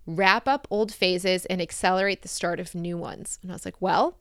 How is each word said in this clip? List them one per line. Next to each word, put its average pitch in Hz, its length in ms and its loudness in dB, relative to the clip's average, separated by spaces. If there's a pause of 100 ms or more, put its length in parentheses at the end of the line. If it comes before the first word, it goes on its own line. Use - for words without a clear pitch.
wrap 190 440 4
up 277 200 2
old 208 240 0
phases 185 520 2
and 185 160 -2
accelerate 185 640 0
the - 40 -14
start 170 320 -4
of 180 160 -8
new 175 220 -4
ones." - 440 -10
And 185 80 -12
I 180 60 -8
was 165 80 -12
like, - 180 -10
"Well, 202 400 2